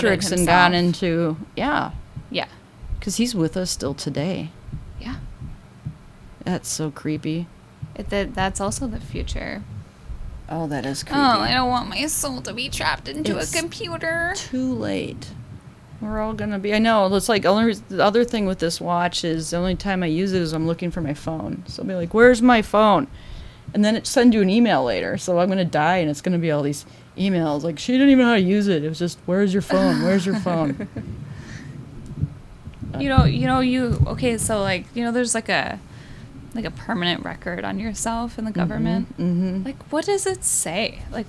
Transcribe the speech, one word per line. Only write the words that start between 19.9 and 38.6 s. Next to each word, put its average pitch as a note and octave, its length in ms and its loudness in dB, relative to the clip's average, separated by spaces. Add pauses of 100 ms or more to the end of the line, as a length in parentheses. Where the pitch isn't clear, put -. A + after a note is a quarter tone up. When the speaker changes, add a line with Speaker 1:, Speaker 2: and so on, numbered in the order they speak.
Speaker 1:
I F3 40 0
use F3+ 260 0
it F#3 100 2
is D#3 100 -2
I'm D#3+ 140 0
looking E3+ 240 -2
for F3 120 -4
my D3 120 -2
phone. D#3+ 540 -6
So - 140 -10
I'll - 60 -4
be F#3+ 60 -4
like, E3+ 180 -4
"Where's A#3 300 8
my B3 180 8
phone?" G#3 460 4 (680)
And G#3 120 2
then A3 120 2
it - 100 -6
sends A#3+ 300 6
you G#3+ 60 6
an F#3+ 80 4
email G3 340 4
later. F#2 340 0
So F3 220 2
I'm F#3 80 4
gonna F#3+ 160 2
die, D#3+ 320 2
and E3+ 120 2
it's D3 120 -2
gonna F3+ 180 2
be E3+ 140 2
all D3 100 2
these C#3+ 220 -2 (340)
emails, E3 460 2
like, E3+ 140 -4
"She - 140 -4
didn't C4+ 180 8
even C4 140 8
know A#3 60 6
how A#3 60 6
to G3+ 40 6
use G3+ 280 4
it. D#3 160 2
It D#3 40 -2
was D#3 120 -6
just, F3 260 -2
'Where's F#3 260 2
your G3 100 2
phone? - 400 2
Where's F#3 240 4
your G3 100 0
phone?'" E3 560 0
Speaker 2:
<laughs> - 60 -10 (2000)
You C#4 80 0
know, C4 160 8
you B3 240 2
know, C4 100 4
you, B3+ 480 2
okay, A#3 320 0
so, G#3+ 240 0
like, F#3+ 220 0 (100)
you A#3 80 -2
know, A#3 80 -2
there's, A#3 240 0
like, A3+ 140 -4
a, F#3+ 320 -2 (720)
like, A3+ 100 -4
a D#3+ 60 -6
permanent F3 540 -2
record E3+ 400 -8
on F#3+ 160 -4
yourself A3+ 580 -4
in A3 60 -6
the A3 80 -4
Speaker 1:
Mm-hmm, F3 80 -2